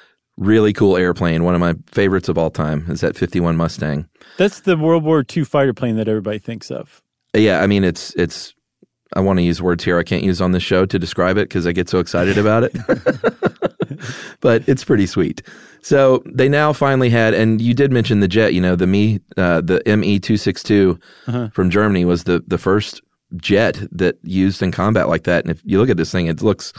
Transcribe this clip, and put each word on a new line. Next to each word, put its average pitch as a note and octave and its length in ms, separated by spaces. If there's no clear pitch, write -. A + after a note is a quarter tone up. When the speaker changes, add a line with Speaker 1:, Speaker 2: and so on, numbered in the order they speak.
Speaker 1:
Really G#2+ 360
cool G2 240
airplane. F2 460
One F2+ 140
of F2 40
my E2+ 140
favorites F#2+ 380
of E2+ 100
all D#2+ 120
time D#2 380
is D#2+ 120
that - 160
fifty-one E2+ 400
Mustang. D#2+ 500
Speaker 2:
That's G3 240
the F3+ 160
World D#3+ 260
War D3+ 220
Two D#3+ 200
fighter C#3 300
plane A#2 220
that G#2+ 100
everybody G#2+ 320
thinks A2+ 320
of. - 320
Speaker 1:
Yeah, G2+ 280
I G2 40
mean, G2+ 180
it's, - 300
it's, - 380
I F#2+ 60
wanna F#2+ 220
use E2+ 200
words F2 220
here F2 140
I E2+ 40
can't - 220
use F#2 160
on F#2 120
this F2+ 120
show F#2+ 200
to G2 140
describe F2+ 400
it G2+ 100
'cause F2 180
I F2 60
get F2 160
so F#2 120
excited F2+ 380
about G#2+ 260
it. - 120
<laughs> - 920
But A#2 280
it's C3+ 160
pretty G2 220
sweet. - 360
So C3+ 440
they C3 220
now D3+ 240
finally C3+ 360
had, A2+ 260
and A2 260
you A#2+ 140
did C#3 180
mention A2+ 280
the G2 80
jet, G#2+ 240
you F2+ 80
know, F2+ 160
the F#2 100
Me, G2+ 340
uh, F2 240
the F2+ 280
M G#2 160
E G2+ 140
two G#2+ 180
six - 260
two G2 360
Speaker 2:
Uh-huh. A#2+ 260
Speaker 1:
from F#2 180
Germany G2 340
was F2 200
the, F2 220
the F2+ 120
first G2+ 420
jet G2 420
that F2 300
used F#2+ 400
in F2 100
combat G#2+ 360
like E2 160
that. F2 200
And - 60
if D#2+ 140
you F#2+ 160
look C3 80
at G2+ 80
this D#2+ 160
thing, F2 140
it E2 160
looks - 360